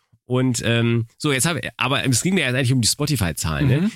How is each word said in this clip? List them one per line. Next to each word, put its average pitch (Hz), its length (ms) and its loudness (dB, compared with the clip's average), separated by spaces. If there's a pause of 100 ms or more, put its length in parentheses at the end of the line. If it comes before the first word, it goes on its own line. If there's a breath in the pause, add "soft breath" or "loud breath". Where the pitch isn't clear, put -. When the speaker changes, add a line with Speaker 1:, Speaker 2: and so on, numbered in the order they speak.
(240 soft breath)
Speaker 1:
Und, 127 400 0
ähm, 117 420 2 (120)
so, 151 140 0
jetzt 131 140 0
hab 165 100 0
ich, - 200 -6
aber 123 300 -2
es 127 160 2
ging 185 120 0
mir 170 120 2
jetzt 123 80 -2
eigentlich 127 180 0
um 131 80 2
die 110 80 2
Spotify-Zahlen, 147 800 -2
ne? 131 140 2
Speaker 2:
Mhm. 214 140 0